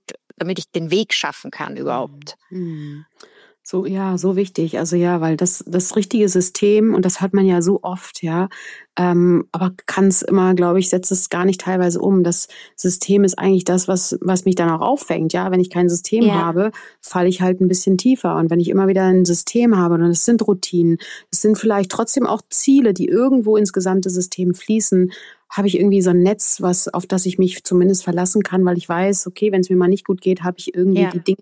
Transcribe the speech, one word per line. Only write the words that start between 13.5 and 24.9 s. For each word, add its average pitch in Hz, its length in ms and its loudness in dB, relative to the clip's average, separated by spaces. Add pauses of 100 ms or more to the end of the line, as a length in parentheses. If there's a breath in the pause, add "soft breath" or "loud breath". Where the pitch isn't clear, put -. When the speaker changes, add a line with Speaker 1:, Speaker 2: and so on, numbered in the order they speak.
Speaker 2:
das, 180 220 0
was, 185 360 -2
was 185 240 0
mich 185 80 4
dann 170 160 0
auch 165 100 0
auffängt, 165 540 -2
ja. 185 160 -2
Wenn 185 100 2
ich 180 80 0
kein 180 220 0
System 214 340 0
Speaker 1:
Ja. 208 80 4 (140)
Speaker 2:
habe, 180 240 -2 (320 loud breath)
falle 180 260 -2
ich 180 140 -2
halt 185 180 0
ein 185 80 4
bisschen 185 300 0
tiefer. 185 380 0
Und 165 120 0
wenn 170 100 0
ich 170 120 0
immer 190 180 2
wieder 190 160 2
ein 185 220 4
System 220 500 2
habe, 170 200 2
und 165 80 2
es 170 200 0
sind 220 240 2
Routinen, 175 480 0 (340 loud breath)
es - 120 -2
sind 214 160 2
vielleicht 202 320 -2
trotzdem 233 360 -2
auch 208 220 -2
Ziele, 262 460 4
die 185 120 -4
irgendwo 226 520 2
ins 202 160 0
gesamte 190 340 0
System 180 460 -2
fließen, 185 580 0 (380 loud breath)